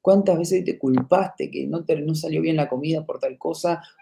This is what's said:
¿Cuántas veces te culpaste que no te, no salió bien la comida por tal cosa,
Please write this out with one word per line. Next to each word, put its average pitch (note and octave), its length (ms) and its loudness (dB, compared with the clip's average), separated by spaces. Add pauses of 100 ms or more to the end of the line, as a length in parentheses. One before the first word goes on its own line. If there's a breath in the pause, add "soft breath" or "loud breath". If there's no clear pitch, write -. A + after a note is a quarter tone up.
¿Cuántas F#3+ 380 4
veces F3+ 260 0
te - 140 -4
culpaste C3+ 720 2
que C#3 160 -6
no D#3+ 180 -4
te, D#3 160 0
no D#3 140 -2
salió D#3 260 -4
bien D#3+ 160 0
la D3 120 0
comida D#3 360 -4
por - 160 -10
tal C3 180 -6
cosa, E3 440 -4 (200 loud breath)